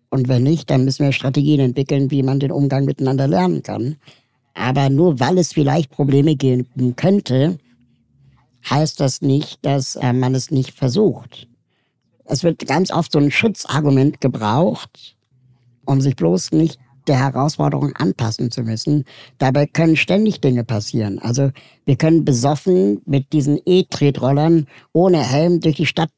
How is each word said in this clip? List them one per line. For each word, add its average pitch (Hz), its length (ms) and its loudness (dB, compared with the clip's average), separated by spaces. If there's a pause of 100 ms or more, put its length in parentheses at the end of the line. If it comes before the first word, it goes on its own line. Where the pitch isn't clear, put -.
Und 131 180 -2
wenn 123 160 2
nicht, 151 260 0
dann 131 160 2
müssen 131 200 -2
wir 139 60 2
Strategien 139 480 0
entwickeln, 135 520 0
wie 139 120 0
man 135 160 0
den 135 120 -2
Umgang 135 340 0
miteinander 135 420 0
lernen 175 360 0
kann. 110 320 -6 (580)
Aber 135 360 0
nur 143 300 2
weil 147 180 0
es 175 160 0
vielleicht 143 380 0
Probleme 143 440 2
geben 127 600 -2
könnte, 170 640 0 (1120)
heißt 147 300 0
das 139 220 -2
nicht, 143 440 -2
dass, 139 300 -2
äh, 123 180 -2
man 127 220 0
es 127 160 -4
nicht 131 260 -4
versucht. 139 720 -2 (800)
Es - 180 -4
wird 165 240 -2
ganz 160 240 0
oft 165 200 -2
so 151 80 2
ein 147 120 2
Schutzargument 143 920 0
gebraucht, 127 920 -2 (720)
um 139 140 2
sich 135 160 0
bloß 175 360 -2
nicht 160 280 0 (280)
der 139 120 2
Herausforderung 139 800 -2
anpassen - 520 -4
zu 120 140 -8
müssen. 123 400 -2 (340)
Dabei 139 280 2
können 160 320 0
ständig 208 420 0
Dinge 127 240 0
passieren. 107 560 -4
Also 135 320 -2 (320)
wir 143 140 0
können 160 260 4
besoffen 156 840 0
mit 139 280 -2
diesen 147 320 0
E-Tretrollern 147 1040 2 (260)
ohne 175 240 4
Helm 156 420 2
durch 160 160 0
die 160 100 -2
Stadt 160 320 -2